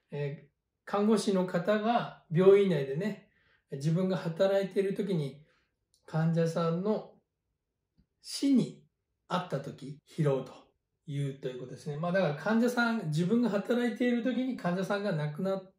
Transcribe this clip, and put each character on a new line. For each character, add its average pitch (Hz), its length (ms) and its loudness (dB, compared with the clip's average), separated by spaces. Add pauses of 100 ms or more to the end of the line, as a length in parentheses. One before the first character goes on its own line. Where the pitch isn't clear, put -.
(120)
え 143 360 -8
ー、 - 20 -20 (360)
看 202 200 0
護 214 120 6
師 208 160 0
の 185 120 2
方 190 340 0
が 214 520 -2
病 196 320 8
院 190 60 2
内 143 160 0
で 135 100 -6
ね、 202 320 -6 (440)
自 143 200 -2
分 185 160 2
が 185 80 0
働 196 480 2
い 190 60 -4
て 208 100 -2
い 196 40 4
る 196 100 -2
時 196 220 -2
に 143 280 -4 (640)
患 160 260 0
者 165 160 2
さ 165 220 -2
ん 170 120 -2
の - 300 -2 (1080)
死 - 320 0
に - 300 2 (440)
あ 175 120 -2
っ - 100 -8
た 139 100 -4
時、 - 460 -14
拾 - 240 -4
う 131 160 0
と - 80 -16 (540)
い 143 140 -6
う、 139 120 -4
と 127 160 -10
い 123 80 -8
う - 20 -12
こ 127 60 -12
と 123 60 -14
で 127 60 -14
す - 100 -18
ね。 143 100 -8
ま 175 120 -4
あ、 - 20 -2
だ 185 100 2
か 170 80 2
ら 147 60 -2
患 214 220 0
者 233 120 2
さ 233 240 0
ん、 202 140 -4
自 156 180 0
分 226 160 2
が 226 80 0
働 233 440 0
い - 40 -8
て 247 100 0
い 240 40 2
る 240 120 0
時 254 200 -2
に 254 120 -4
患 180 180 -2
者 185 120 -2
さ 202 120 -2
ん 196 60 -4
が 202 80 -2
亡 151 180 -2
く 170 120 -8
な 190 160 -2
っ - 220 -14